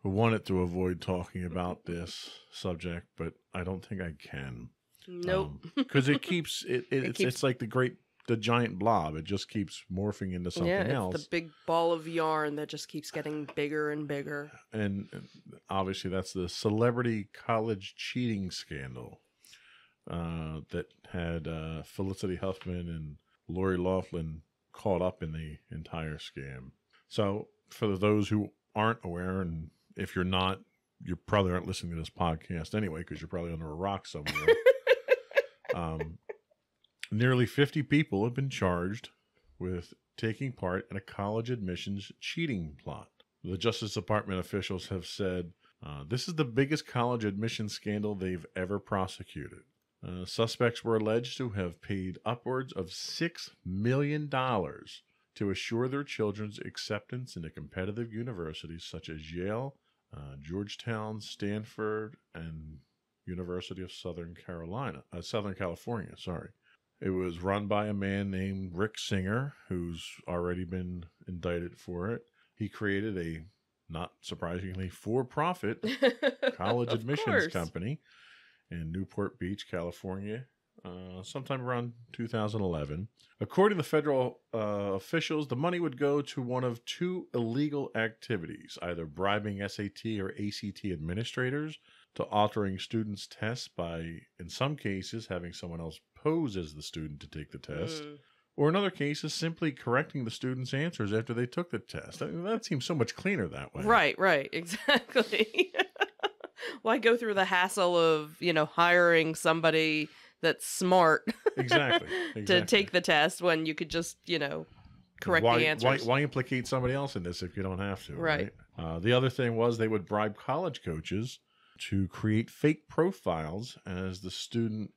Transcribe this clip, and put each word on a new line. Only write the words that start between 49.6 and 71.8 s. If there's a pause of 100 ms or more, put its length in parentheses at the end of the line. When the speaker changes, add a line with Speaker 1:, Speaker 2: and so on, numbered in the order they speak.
Speaker 1:
Uh,
suspects
were
alleged
to
have
paid
upwards
of
six (140)
million
dollars (320)
to
assure
their
children's
acceptance
into
competitive
universities
such
as
Yale, (400)
uh,
Georgetown,
Stanford, (180)
and (480)
University
of
Southern
Carolina, (100)
uh,
Southern
California,
sorry. (520)
It
was
run
by
a
man
named
Rick
Singer, (140)
who's (240)
already
been (220)
indicted
for